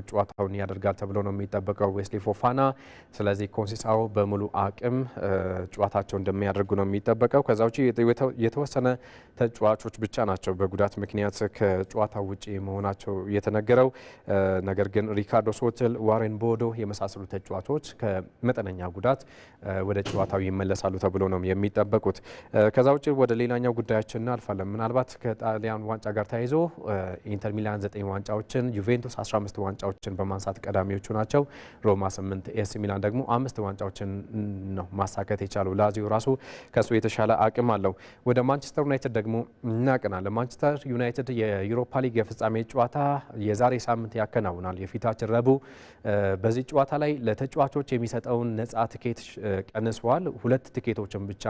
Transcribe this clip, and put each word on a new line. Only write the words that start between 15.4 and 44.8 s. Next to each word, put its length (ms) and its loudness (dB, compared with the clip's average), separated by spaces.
ሶትል፣ 440 0
ዋሬን 400 2
ቦዶ 260 0
የመሳሰሉ 520 -6
ተጫዋቾች 580 -6
ከመጠነኛ 840 -2
ጉዳት፣ 300 0
እ፣ 220 -6
ወደ 220 0
ጨዋታው 380 0
ይመለሳሉ 580 -2
ተብሎ 300 0
ነው 140 0
የሚጠበቁት። 720 0
እ፣ 200 6
ከዛ 200 6
ውጪ 160 2
ወደ 200 4
ሌላኛው 400 0
ጉዳያችን 440 -2
እናልፋለን። 500 -4
ምናልባት 480 0
ከጣሊያን 680 -4
ዋንጫ 260 -6
ጋር 160 -2
ተያይዞ፣ 260 -2
እ፣ 140 -2
ኢንተር 260 -4
ሚላን 280 -2
ዘጠኝ 240 -6
ዋንጫዎችን፣ 680 -4
ዩቬንቱስ 440 0
አስራ 180 -2
አምስት 220 -2
ዋንጫዎችን 580 -4
በማንሳት 460 -4
ቀዳሚዎቹ 520 -2
ናቸው። 280 2
ሮማ 260 6
ስምንት፣ 440 -6
ኤሲ 240 -2
ሚላን 240 -2
ደግሞ 280 0
አምስት 300 0
ዋንጫዎችን 520 -4
ነው 240 -4
ማሳካት 440 -2
የቻለው። 360 -2
ላዚዮ 320 2
ራሱ 200 0
ከሱ 220 2
የተሻለ 460 4
አቅም 320 4
አለው። 240 2
ወደ 200 4
ማንቸስተር 380 0
ዩናይትድ 300 0
ደግሞ 220 0
እናቀናለን። 640 0
ማንቸስተር 420 0
ዩናይትድ 500 -2
የዩሮፓ 640 0
ሊግ 180 0
የፍጻሜ 400 0
ጨዋታ 320 0
የዛሬ 400 2
ሳምንት 360 -2
ያከናውናል፣ 600 -2
የፊታችን 520 -4